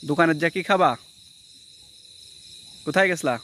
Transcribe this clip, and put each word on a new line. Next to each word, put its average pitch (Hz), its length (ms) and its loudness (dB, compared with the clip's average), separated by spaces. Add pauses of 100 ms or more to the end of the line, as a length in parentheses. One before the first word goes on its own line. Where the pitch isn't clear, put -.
দোকানে 160 300 2
যা 165 140 0
কি 190 140 -6
খাবা? 180 260 2 (2000)
কোথায় 180 240 0
গেছলা? 147 340 -4